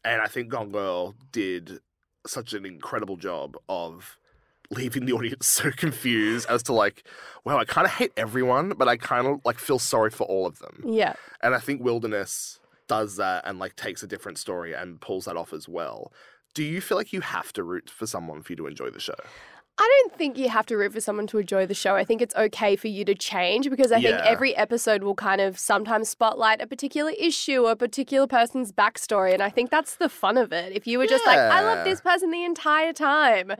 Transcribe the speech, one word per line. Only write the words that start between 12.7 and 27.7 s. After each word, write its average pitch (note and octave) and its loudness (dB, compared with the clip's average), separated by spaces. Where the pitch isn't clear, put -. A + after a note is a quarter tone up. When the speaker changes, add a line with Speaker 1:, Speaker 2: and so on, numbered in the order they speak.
Speaker 1:
does G#2+ -2
that F#2 -2
and, F#2+ -8
like, F#2+ -8
takes - -10
a G#2+ -12
different F#2+ -12
story F2 -8
and E2+ -12
pulls F#2 -8
that F2 -6
off E2 -8
as D#2 -12
well. D#2 -10
Do D3+ -4
you D#3+ -6
feel F#3 -2
like G#3+ -8
you F#3 -4
have - -8
to G2 -6
root F2 -8
for - -10
someone D#2+ -8
for F2 -14
you E2+ -12
to D#2+ -10
enjoy C2 -10
the G1+ -14
show? - -8
Speaker 2:
I G#4+ 4
don't - -4
think C#4+ -2
you C4 0
have A3 0
to A3+ -2
root G3+ 0
for G#3+ -8
someone G#3 -4
to G#3+ -2
enjoy F#3+ 2
the F#3+ -4
show. G3 0
I F#3+ 4
think A3+ 0
it's A#3+ -2
okay G#3 2
for A3 -2
you G3+ -6
to G3 2
change G#3 0
because B3+ 4
I A#3 6
think A3 4
Speaker 1:
Yeah. E3 0
Speaker 2:
every A#3 2
episode G#3+ 0
will G3+ 0
kind G3 0
of F#3+ 0
sometimes A3 0
spotlight A3 2
a - -6
particular C#4+ -4
issue C#4+ 0
or A3+ 6